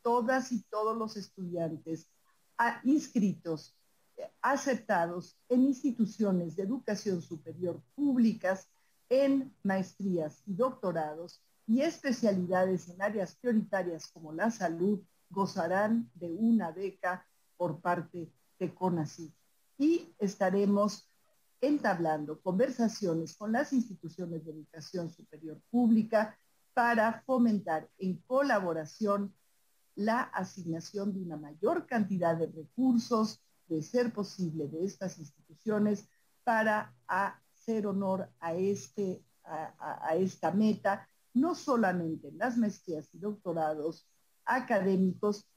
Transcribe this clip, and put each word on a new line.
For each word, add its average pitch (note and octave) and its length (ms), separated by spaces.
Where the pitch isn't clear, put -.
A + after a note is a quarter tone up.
todas B3 500
y A3 120
todos G#3+ 340
los A3 200
estudiantes, E3 920
ah, A#3 260
inscritos, G3 920
eh, - 140
aceptados G#3 960
en B3+ 120
instituciones G3+ 920
de G3 80
educación G3+ 580
superior E3 600
públicas A3+ 720
en C4+ 440
maestrías F#3 840
y G3 100
doctorados F3+ 840
y A#3 140
especialidades F#3+ 1080
en F3+ 120
áreas G#3 340
prioritarias F#3+ 720
como D#3+ 260
la F#3+ 180
salud, F#3+ 500
gozarán G3 840
de E3+ 180
una G#3+ 400
beca F#3 560
por E3 240
parte F3 500
de F3+ 140
conacyt. E3 600
Y D#4+ 420
estaremos G3+ 920
entablando E3 800
conversaciones F#3+ 920
con G#3+ 160
las C#4 220
instituciones E3+ 720
de D#3+ 60
educación D#3 580
superior D#3 600
pública A3 680
para A#3 520
fomentar A3 720
en F#3 200
colaboración G3+ 1080
la A3 260
asignación F#3 920
de F#3+ 100
una E3 120
mayor D3+ 520
cantidad F3+ 500
de E3 80
recursos, A3 960
de D#3+ 140
ser A#3+ 320
posible, E3 560
de D#3+ 160
estas F#3+ 320
instituciones G#3 880
para A3 500
hacer G3+ 800
honor F#3+ 420
a, E3 140
este, G3 720
a, D#3+ 340
a, - 320
a D#3+ 60
esta F#3 360
meta, G3+ 580
no D#4 200
solamente F3+ 760
en D3+ 80
las A#3 180
maestrías F#3+ 580
y E3+ 40
doctorados E3 880
académicos, G3 1000